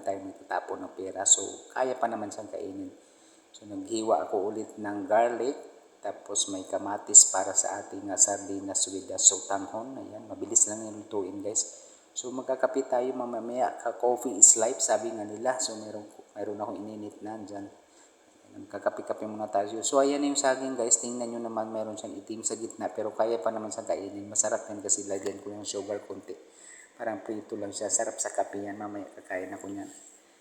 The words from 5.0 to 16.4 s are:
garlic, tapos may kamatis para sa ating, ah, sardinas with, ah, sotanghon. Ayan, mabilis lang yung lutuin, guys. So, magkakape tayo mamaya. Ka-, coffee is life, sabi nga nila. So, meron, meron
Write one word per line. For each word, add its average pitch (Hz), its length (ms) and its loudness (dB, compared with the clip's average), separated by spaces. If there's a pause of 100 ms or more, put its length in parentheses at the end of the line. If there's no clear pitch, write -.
garlic, 120 480 6 (480)
tapos - 480 -2
may 92 160 -4
kamatis 101 640 6
para 95 160 0
sa 95 320 0
ating, 98 300 -10
ah, 92 80 0
sardinas 98 580 0 (160)
with, 92 160 -8
ah, 92 80 -4
sotanghon. 98 800 2
Ayan, 107 320 -12
mabilis 113 400 2
lang 110 160 -6
yung 107 160 -10
lutuin, 101 400 -4
guys. - 480 -4 (240)
So, 127 160 -6
magkakape 131 560 0
tayo 127 240 2
mamaya. 120 720 -2
Ka-, 120 160 -4
coffee 120 400 2
is - 160 10
life, 113 240 2
sabi 113 320 2
nga 107 160 -6
nila. 117 320 0
So, 113 240 -4
meron, 104 240 -8 (320)
meron 104 240 -6